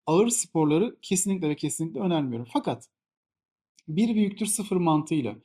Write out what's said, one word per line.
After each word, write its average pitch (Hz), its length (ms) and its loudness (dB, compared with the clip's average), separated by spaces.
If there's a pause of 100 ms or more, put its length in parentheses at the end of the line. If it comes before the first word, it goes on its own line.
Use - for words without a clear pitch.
ağır 196 240 4
sporları 165 720 0
kesinlikle 185 480 -2
ve 147 60 0
kesinlikle 160 440 -6
önermiyorum. 139 540 -2
Fakat 170 360 -4 (1000)
bir 208 280 2
büyüktür 208 300 0
sıfır 202 300 -4
mantığıyla 151 680 0